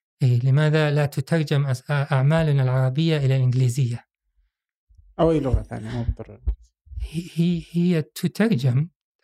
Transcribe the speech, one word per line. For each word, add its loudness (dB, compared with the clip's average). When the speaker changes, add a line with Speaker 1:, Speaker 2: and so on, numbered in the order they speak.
Speaker 1:
إيه، 2
لماذا 2
لا 2
تترجم -2
أس-، -6
أ-، -2
أعمالنا 2
العربية 0
إلى 2
الإنجليزية؟ 0
Speaker 2:
أو 4
أي 2
لغة 0
ثانية، -12
مو -6
بالضرورة. -6
Speaker 1:
هي، -8
هي، 0
هي 2
تترجم، 0